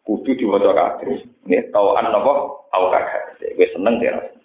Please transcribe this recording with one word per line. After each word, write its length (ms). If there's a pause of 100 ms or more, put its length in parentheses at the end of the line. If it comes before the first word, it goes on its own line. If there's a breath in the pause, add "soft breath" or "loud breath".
Kudu 320
diwaca 400
kabeh. 480 (240)
Nggih, 320
tauan 320
napa? 240 (400)
Tau 160
kagak. 480 (240)
Wis 160
seneng 240
ya. 160 (280)